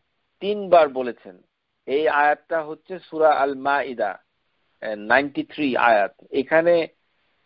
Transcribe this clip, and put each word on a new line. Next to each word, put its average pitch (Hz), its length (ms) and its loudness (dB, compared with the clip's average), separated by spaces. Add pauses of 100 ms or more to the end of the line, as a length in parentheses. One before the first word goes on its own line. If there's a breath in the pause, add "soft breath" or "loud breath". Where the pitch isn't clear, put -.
(400)
তিনবার 185 480 2
বলেছেন। 120 540 -10 (440)
এই 151 220 -2
আয়াতটা 147 540 0
হচ্ছে 156 360 -14
সূরা 156 320 0
আল 139 240 0
মাইদা, 131 640 -4 (760)
নাইনটি 135 480 -2
থ্রি 135 320 -4
আয়াত। 110 360 4 (180)
এখানে 160 580 0 (580)